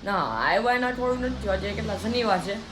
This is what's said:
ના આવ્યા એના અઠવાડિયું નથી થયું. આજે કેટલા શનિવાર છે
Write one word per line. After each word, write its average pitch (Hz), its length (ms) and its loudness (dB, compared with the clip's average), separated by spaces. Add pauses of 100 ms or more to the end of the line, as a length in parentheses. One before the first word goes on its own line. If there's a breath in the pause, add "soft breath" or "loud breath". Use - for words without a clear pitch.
ના 190 200 0 (160)
આવ્યા 208 360 4
એના 247 140 2
અઠવાડિયું 247 360 -2
નથી 247 160 -4
થયું. 196 140 0
આજે 202 220 -4
કેટલા 214 200 -4
શનિવાર 214 420 2
છે 185 160 -4 (160)